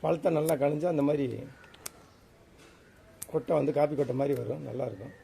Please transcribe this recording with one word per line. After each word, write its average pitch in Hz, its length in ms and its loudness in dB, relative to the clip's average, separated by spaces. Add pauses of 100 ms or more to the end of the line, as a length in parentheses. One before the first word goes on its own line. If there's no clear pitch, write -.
பழத்தை 165 340 2
நல்லா 156 260 2
கனிஞ்சா 151 300 2
அந்த 143 160 2
மாதிரி 143 180 2 (2000)
கொட்டை 160 280 -2
வந்து 139 180 0
காப்பி 147 180 4
கொட்டை 127 260 0
மாதிரி 139 200 0
வரும். 147 280 -6
நல்லா 127 200 -4
இருக்கும். 104 240 -12 (100)